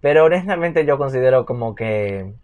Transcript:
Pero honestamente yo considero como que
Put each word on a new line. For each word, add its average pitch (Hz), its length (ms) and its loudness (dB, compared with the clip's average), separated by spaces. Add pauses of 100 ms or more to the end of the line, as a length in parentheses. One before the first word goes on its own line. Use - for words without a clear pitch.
Pero 147 240 4
honestamente 170 600 0
yo 143 140 0
considero 131 480 2
como 117 300 -6
que 101 560 -4 (100)